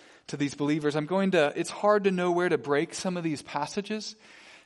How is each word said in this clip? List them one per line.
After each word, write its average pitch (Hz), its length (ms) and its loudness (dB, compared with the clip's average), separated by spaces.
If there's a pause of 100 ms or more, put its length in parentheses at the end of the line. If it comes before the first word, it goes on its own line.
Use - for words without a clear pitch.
(280)
to 143 80 -8
these 139 180 -2
believers. 147 400 0
I'm 151 120 -2
going 190 240 2
to, 156 260 4
it's 165 140 -4
hard 208 340 2
to 196 60 6
know 180 200 0
where 175 200 2
to 151 80 2
break 143 360 0
some 185 220 -4
of 175 80 -6
these 156 180 -4
passages. 202 720 -6 (520)